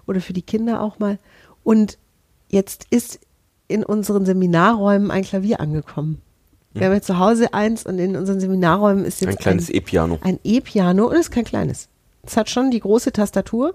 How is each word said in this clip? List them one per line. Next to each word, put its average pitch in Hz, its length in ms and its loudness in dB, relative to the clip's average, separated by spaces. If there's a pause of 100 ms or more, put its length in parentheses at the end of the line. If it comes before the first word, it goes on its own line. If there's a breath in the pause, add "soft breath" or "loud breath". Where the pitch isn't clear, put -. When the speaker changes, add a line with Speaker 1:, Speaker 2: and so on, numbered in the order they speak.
Speaker 1:
Oder 190 140 -2
für - 100 -10
die 180 100 -6
Kinder 226 400 -2
auch 214 160 -6
mal. 202 220 -2 (440 soft breath)
Und 220 340 2 (500)
jetzt - 420 -2
ist - 300 -2 (480)
in 214 160 -2
unseren 202 420 0
Seminarräumen 190 840 2
ein 190 140 0
Klavier 202 340 -2
angekommen. 151 640 -6 (500)
Wir - 100 -6
Speaker 2:
Mhm. 185 40 2
Speaker 1:
haben 190 80 2
ja 202 80 2
zu 180 180 -2
Hause 208 340 2
eins 220 320 -2
und 185 140 -4
in 185 160 -2
unseren 190 240 -2
Seminarräumen 190 640 2
ist - 160 -6
jetzt 185 120 -2
Speaker 2:
Ein 95 60 -2
kleines 95 320 0
Speaker 1:
ein - 60 -2
Speaker 2:
E-Piano. 85 480 0
Speaker 1:
ein 185 220 -2
E-Piano 202 600 2
und 254 80 -2
es 339 60 4
ist 330 100 -6
kein 233 140 -2
kleines. - 440 -6 (340)
Es - 140 -16
hat 214 120 0
schon 262 220 0
die 226 80 0
große 220 320 2
Tastatur 220 640 -2